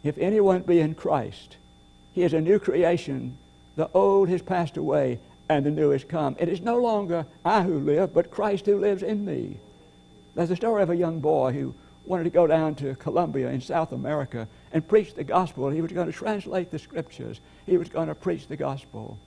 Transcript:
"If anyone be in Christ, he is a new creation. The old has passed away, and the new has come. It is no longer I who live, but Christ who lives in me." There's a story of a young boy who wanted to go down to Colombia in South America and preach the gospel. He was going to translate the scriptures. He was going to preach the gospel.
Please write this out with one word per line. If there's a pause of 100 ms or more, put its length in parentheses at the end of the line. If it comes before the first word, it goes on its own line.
"If
anyone
be
in
Christ, (560)
he
is
a
new
creation. (380)
The
old
has
passed
away, (280)
and
the
new
has
come.
It
is
no
longer (200)
I
who
live,
but
Christ
who
lives
in
me." (760)
There's
a
story
of
a
young
boy
who (300)
wanted
to
go
down
to
Colombia
in
South
America (240)
and
preach
the
gospel.
He
was
going
to
translate
the
scriptures. (260)
He
was
going
to
preach
the
gospel. (100)